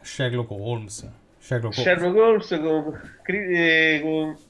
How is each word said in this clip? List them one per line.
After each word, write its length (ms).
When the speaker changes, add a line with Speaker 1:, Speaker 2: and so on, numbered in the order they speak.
Speaker 1:
Sherlock 500
Holmes. 600
Sherlock 380
Holmes. 40
Speaker 2:
Sherlock 340
Holmes 460
con, 400
cri-, 340
eh, 460
con, 340